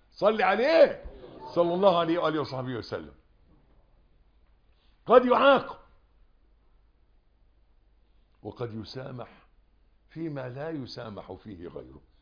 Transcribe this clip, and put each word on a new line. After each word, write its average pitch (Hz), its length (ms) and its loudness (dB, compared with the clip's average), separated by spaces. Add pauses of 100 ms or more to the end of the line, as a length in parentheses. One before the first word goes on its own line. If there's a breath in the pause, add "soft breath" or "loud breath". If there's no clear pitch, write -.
(100)
صل 208 320 2
عليه 254 640 4 (500)
صلى 170 200 2
الله 180 240 4
عليه 170 200 0
وآله 156 220 -2
وصحبه 131 340 -8
وسلم. 87 400 -10 (1900)
قد 247 180 8
يعاقب 247 540 4 (2750)
وقد 107 320 -10
يسامح 117 640 -14 (720)
فيما 147 380 -10
لا 143 220 -10
يسامح 117 640 -12
فيه 90 360 -16
غيره. 71 320 -18 (220)